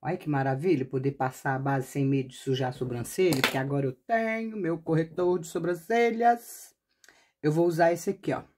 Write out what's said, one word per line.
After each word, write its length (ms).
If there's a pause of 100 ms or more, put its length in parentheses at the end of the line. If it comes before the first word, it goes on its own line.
Olha 160
que 100
maravilha, 560
poder 280
passar 440
a 40
base 280
sem 160
medo 260
de 60
sujar 340
a 40
sobrancelha, 680
porque 180
agora 280
eu 80
tenho 640
meu 240
corretor 580
de 60
sobrancelhas. 1300 (640)
Eu 100
vou 160
usar 260
esse 160
aqui, 240
ó. 100 (140)